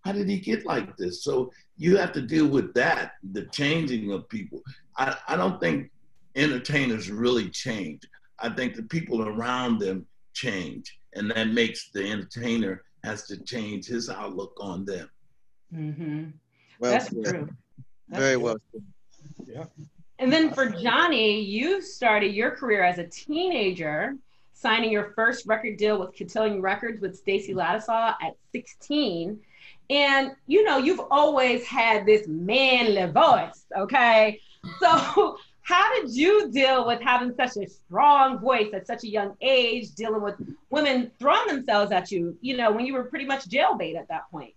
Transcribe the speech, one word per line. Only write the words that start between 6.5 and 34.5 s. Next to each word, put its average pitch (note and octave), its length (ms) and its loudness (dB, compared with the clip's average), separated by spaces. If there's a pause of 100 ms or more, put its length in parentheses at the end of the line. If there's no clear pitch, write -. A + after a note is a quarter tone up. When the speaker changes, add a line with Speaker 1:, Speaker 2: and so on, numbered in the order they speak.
Speaker 1:
really A2 400 0
change. F#2+ 520 -8 (380)
I A#2 100 -4
think B2+ 260 -4
the - 80 -12
people A#2 440 -4
around A#2+ 520 -2
them F#2+ 260 -4 (280)
change, F2+ 680 -8 (160)
and G#2 160 -6
that A2 180 -2
makes A2+ 420 -2
the G2 180 -6
entertainer G#2+ 760 -6 (200)
has G#2+ 240 -10
to G2 160 -12
change A2 440 -10
his A#2 220 -6
outlook F#2+ 500 -12
on F#2+ 260 -10
them. F2+ 240 -10 (640)
Speaker 2:
Mm-hmm. D3+ 500 -8 (560)
Speaker 3:
Well B2 120 0
Speaker 2:
That's B3+ 180 0
Speaker 3:
said. A2+ 160 -8
Speaker 2:
true. D3+ 240 -4 (600)
That's C3 140 -4
Speaker 3:
Very C3+ 120 4
Speaker 2:
true. A#2+ 80 -2
Speaker 3:
well A2+ 140 -2 (140)
said. G#2 120 -16 (640)
Speaker 4:
Yeah. D#3+ 180 -14 (540)
Speaker 2:
And C4 120 2
then D#4+ 220 4
for C4 160 0
Johnny, A3 720 2
you C4 400 -2
started G#3 540 2
your A3+ 160 0
career G#3 320 0
as F3+ 140 2
a E3+ 100 -8
teenager, A3 1080 -4 (380)
signing A3+ 380 0
your G#3 240 -2
first A#3 320 0
record A3+ 300 -2
deal G#3+ 220 2
with F3+ 180 -8
Cotillion G#3 440 -2
Records G#3 400 -4
with F#3 160 -8
Stacy G3 360 -2
Lattisaw A3 680 0
at - 140 -6 (160)
sixteen. G#3+ 880 -4 (500)
And, C#4 440 2 (120)
you G4 200 6
know, C#4 120 2
you've C#4+ 320 0
always C4+ 560 4
had A3+ 400 2
this G#3+ 220 6
manly G#3 840 2
voice, A#3 540 4 (100)
okay? A3 640 4 (400)